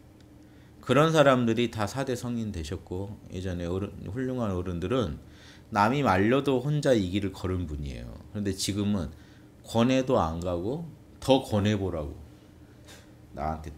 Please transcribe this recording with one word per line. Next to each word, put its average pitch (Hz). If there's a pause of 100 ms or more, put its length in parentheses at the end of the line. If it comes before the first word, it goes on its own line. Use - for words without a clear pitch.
(840)
그런 151
사람들이 123
다 107
사 135
대 131
성인 117
되셨고 92 (140)
예전에 90
어른, 95 (180)
훌륭한 127
어른들은 90 (520)
남이 110
말려도 123
혼자 143
이 101
길을 98
걸은 90
분이에요. 65 (120)
그런데 101
지금은 101 (560)
권해도 131
안 82
가고 92 (340)
더 135
권해보라고. 95 (1160)
나한테 78